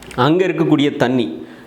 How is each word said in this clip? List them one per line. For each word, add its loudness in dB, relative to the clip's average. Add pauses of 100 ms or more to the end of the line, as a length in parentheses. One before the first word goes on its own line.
(260)
அங்க 2
இருக்கக்கூடிய 0 (140)
தண்ணி, 0 (400)